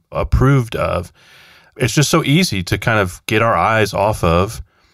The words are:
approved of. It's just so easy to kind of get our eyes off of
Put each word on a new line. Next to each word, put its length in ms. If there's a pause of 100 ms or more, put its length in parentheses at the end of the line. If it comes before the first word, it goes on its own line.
(120)
approved 640
of. 360 (640)
It's 160
just 180
so 120
easy 400
to 140
kind 220
of 280
get 140
our 140
eyes 380
off 300
of 380 (320)